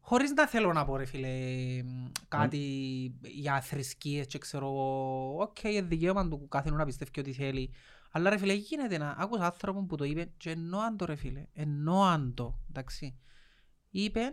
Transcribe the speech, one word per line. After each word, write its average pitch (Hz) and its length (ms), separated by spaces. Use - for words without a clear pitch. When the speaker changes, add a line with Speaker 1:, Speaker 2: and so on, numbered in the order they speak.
Speaker 1:
χωρίς 262 320
να 294 140
θέλω 214 260
να 156 120
πω, 135 120
ρε 135 80
φίλε, 131 240
μ, 127 220
Speaker 2:
Αν 127 80
Speaker 1:
κάτι 147 300
για 139 380
θρησκείες 143 640
και 147 120
ξέρω 139 280
εγώ, 135 760
οκ, - 220
είναι 208 240
δικαίωμα 175 420
του 147 200
καθενού 147 280
να 156 80
πιστεύει 143 260
ό,τι 139 120
θέλει. 135 380
Αλλά, 175 200
ρε 214 80
φίλε, 196 140
γίνεται 294 460
να, 147 200
άκουσα 196 260
άνθρωπο 190 420
που 170 100
το 143 80
είπε 151 320
και - 140
εννοάν 180 460
το, 202 80
ρε 165 100
φίλε, 139 380
εννοάν 151 840
το, 120 240
εντάξει. 131 500
Είπε 208 300